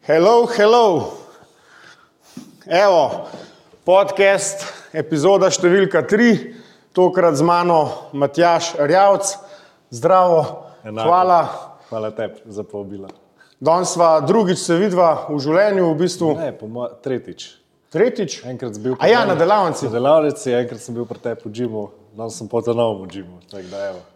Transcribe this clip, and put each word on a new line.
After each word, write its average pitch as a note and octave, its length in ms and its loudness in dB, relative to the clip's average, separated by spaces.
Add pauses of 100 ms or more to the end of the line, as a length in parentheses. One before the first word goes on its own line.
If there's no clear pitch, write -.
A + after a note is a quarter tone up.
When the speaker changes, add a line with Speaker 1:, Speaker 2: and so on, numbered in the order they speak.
Speaker 1:
Hello, G#3 420 4
hello. G#3 640 2 (1500)
Evo, E3+ 640 2 (540)
podcast, G3 840 2 (260)
epizoda E3 580 2
številka F3+ 560 2
tri, A3 500 2 (360)
tokrat F3+ 460 2
z C#3+ 80 0
mano F3 360 2 (300)
Matjaž D#3+ 680 0
Erjavec. F#3 580 2 (580)
Zdravo, E3+ 480 2 (400)
Speaker 2:
Enako. A2 280 -6
Speaker 1:
hvala. F3+ 320 4 (460)
Speaker 2:
Hvala G#2+ 260 -8
tebi G#2+ 340 -10
za G#2 180 -12
povabilo. G2 480 -14 (500)
Speaker 1:
Danes E3+ 320 0
sva E3 260 4
drugič F3+ 400 0
se E3+ 160 -2
vidva F3 520 0
v D3 100 -6
življenju, F3+ 480 0
v D#3+ 120 0
bistvu. E3+ 360 -2
Speaker 2:
Ne, D3+ 180 -6
po G#2+ 160 -16
moje, A#2+ 320 -10
tretjič. B2 460 -8 (480)
Speaker 1:
Tretjič? G#3+ 520 -2
Speaker 2:
Enkrat B2 280 -10
si G#2+ 80 -14
bil B2+ 160 -2
Speaker 1:
A E3+ 100 0
ja, A#3 140 4
Speaker 2:
pri G#3+ 60 0
meni - 20 -2
Speaker 1:
na F3 60 0
delavnici. E3+ 500 0
Speaker 2:
na A#2 80 -4
delavnici, C#3+ 580 0
enkrat A#2+ 300 -4
sem A#2 140 -14
bil A#2+ 100 -8
pri A2 160 -14
tebi A#2 220 -8
v A2 80 -14
džimu, A2 320 -8 (280)
danes A2 240 -14
sem G#2+ 140 -14
pa A#2 120 -2
ta A#2 120 -2
novem A2 320 -2
v F2+ 40 -16
džimu, F2+ 340 -16
tako - 260 -18
da G2 160 -12
evo. A3+ 160 -12 (140)